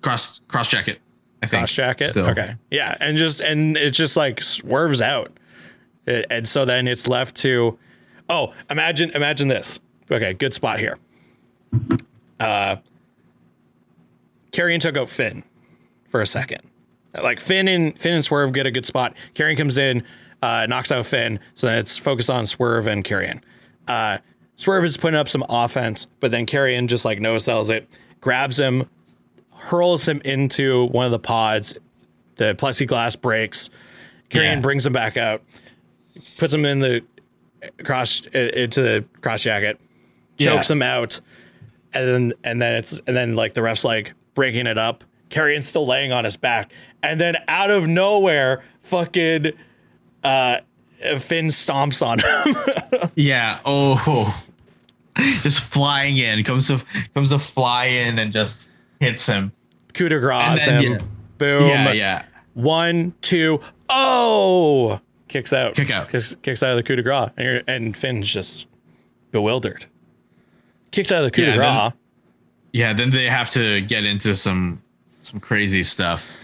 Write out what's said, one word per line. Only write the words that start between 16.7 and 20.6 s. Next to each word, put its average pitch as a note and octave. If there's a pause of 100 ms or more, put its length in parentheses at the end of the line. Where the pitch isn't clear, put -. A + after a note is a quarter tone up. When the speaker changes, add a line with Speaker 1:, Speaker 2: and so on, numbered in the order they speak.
Speaker 2:
Like, -
Finn F#3+
and, E3+
Finn E3+
and D#3
Swerve C#3+
get C3+
a C3
good B2
spot. B2 (200)
Karrion D#3
comes C#3
in, C3 (380)
uh, A2+